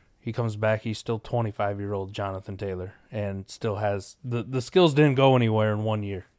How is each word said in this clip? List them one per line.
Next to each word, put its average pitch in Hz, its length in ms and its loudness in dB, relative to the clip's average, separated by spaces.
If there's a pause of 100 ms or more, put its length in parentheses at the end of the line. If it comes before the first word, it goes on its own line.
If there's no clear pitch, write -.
(200)
he 117 140 -8
comes 113 220 -4
back, 107 280 0
he's 110 140 -6
still 113 220 -4
twenty-five-year-old 101 920 -4
Jonathan 98 440 -8
Taylor 95 360 -6 (180)
and 98 360 -6
still 107 280 -6
has, 101 480 -4
the, 120 180 -4
the 127 200 -4
skills 170 340 4
didn't 147 200 6
go 135 200 6
anywhere 110 360 4
in 107 120 -2
one 107 180 0
year, 98 240 -6 (140)